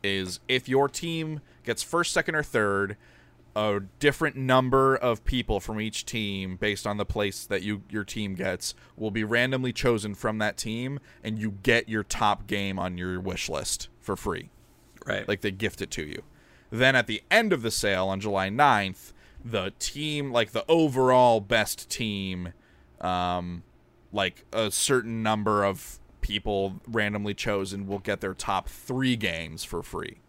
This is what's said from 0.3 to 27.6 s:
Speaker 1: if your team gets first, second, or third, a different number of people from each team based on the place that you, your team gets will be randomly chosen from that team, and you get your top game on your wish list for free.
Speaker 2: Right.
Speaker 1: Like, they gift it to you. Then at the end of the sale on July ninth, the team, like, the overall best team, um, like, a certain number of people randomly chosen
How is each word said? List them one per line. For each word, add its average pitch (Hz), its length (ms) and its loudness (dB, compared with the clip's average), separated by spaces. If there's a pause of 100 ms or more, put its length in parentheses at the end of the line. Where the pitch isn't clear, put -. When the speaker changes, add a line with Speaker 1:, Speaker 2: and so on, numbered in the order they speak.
Speaker 1:
if 127 220 0
your 135 180 4
team 160 540 -6 (220)
gets - 200 -4
first, 165 280 0
second, 160 240 0
or 151 80 2
third, 101 540 2 (580)
a 196 260 2 (180)
different 143 380 2
number 131 580 6
of 120 300 0
people 113 340 0
from 110 220 -6
each 110 240 -6
team 98 500 -4
based 104 320 -2
on 104 100 -2
the 104 80 0
place 104 400 -2
that 98 160 -2
you, 104 280 -4
your 104 140 -4
team 104 300 -6
gets 92 400 -4 (220)
will 110 160 -4
be 107 120 -2
randomly 127 500 0
chosen 107 420 0
from 110 220 -2
that 107 200 -2
team, 123 420 -6 (240)
and 110 140 -4
you 107 140 -4 (120)
get 117 260 4
your 107 140 0
top 101 440 0
game 98 320 -2
on 90 180 -2
your 90 220 -4
wish 92 300 -6
list - 400 -4 (100)
for 98 160 -4
free. 87 340 -6 (560)
Speaker 2:
Right. 101 220 -4
Speaker 1:
Like, 104 140 -2
they 104 100 -2
gift 98 300 -4
it 85 100 -8
to - 140 -6
you. - 180 -12 (480)
Then 127 240 4
at 120 120 4
the 107 220 -4
end 214 220 4
of 143 100 2
the 113 100 -2
sale 95 360 2
on 95 140 -2
July 98 280 0
ninth, 107 640 2 (300)
the 101 360 -4
team, 147 520 -4
like, 117 200 2
the 110 180 -2
overall 127 720 6
best 107 480 0
team, 95 640 -6 (480)
um, 90 600 -2 (500)
like, 98 400 -2
a 110 180 0
certain 117 500 0
number 107 440 2
of - 340 -4 (220)
people 98 680 -2
randomly 104 460 0
chosen 98 520 -2